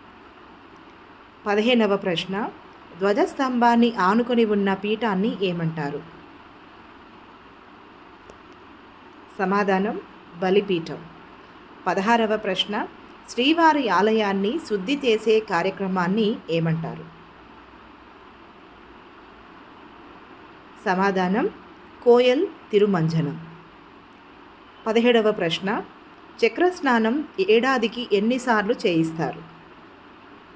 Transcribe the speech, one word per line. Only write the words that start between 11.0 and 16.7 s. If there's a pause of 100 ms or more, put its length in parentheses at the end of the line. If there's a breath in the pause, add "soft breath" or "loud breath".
పదహారవ
ప్రశ్న, (420)
శ్రీవారి
ఆలయాన్ని
శుద్ధి
చేసే
కార్యక్రమాన్ని (140)
ఏమంటారు? (3750)